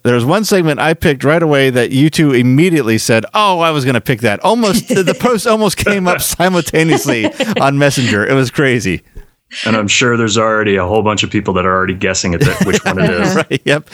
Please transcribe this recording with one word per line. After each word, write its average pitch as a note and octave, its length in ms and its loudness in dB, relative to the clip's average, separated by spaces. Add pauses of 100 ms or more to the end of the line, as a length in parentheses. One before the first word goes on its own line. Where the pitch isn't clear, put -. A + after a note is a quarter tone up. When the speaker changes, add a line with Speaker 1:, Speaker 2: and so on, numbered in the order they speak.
Speaker 1:
There B2 140 2
was A#2 80 0
one F#3+ 200 0
segment D#3+ 360 0
I D#3 140 0
picked C#3+ 280 -2
right D#3 180 2
away C#3 300 2
that A#2+ 220 0
you C#3+ 180 4
two D3 220 2
immediately B2+ 680 2
said, A2+ 340 0
"Oh, G3+ 280 0
I E3 100 2
was D3 140 -2
gonna B2 160 0
pick A2+ 220 -2
that." G#2 180 0
Almost, A3 480 0
the, G3 160 0
the F3+ 100 0
post A#3+ 320 -2
almost G#3+ 300 0
came G3 320 -2
up F3+ 120 -2
Speaker 2:
<laughs> - 0 -
Speaker 1:
simultaneously D#3+ 1120 0 (300)
on C#3 180 2
Messenger. B2 480 2
It C3+ 80 0
was C3 160 0
crazy. A#2+ 520 -2 (600)
Speaker 3:
And A2+ 120 0
I'm G#2+ 120 -2
sure A#2+ 300 0
there's A2+ 180 -2
already G#2+ 400 2
a F#2 80 0
whole G#2+ 180 0
bunch G#2 200 0
of F#2 80 -6
people G2+ 240 -2
that F2+ 100 0
are F#2 100 0
already F#2 200 -2
guessing F#2 400 -2
at E2 60 -4
that, - 260 0
which G3 180 -2
one F#3+ 140 -2
it - 120 0
is. F#3 240 -2
Speaker 1:
<laughs> D#3+ 160 -2
Right, C#3 140 -4
yep. D3 300 -2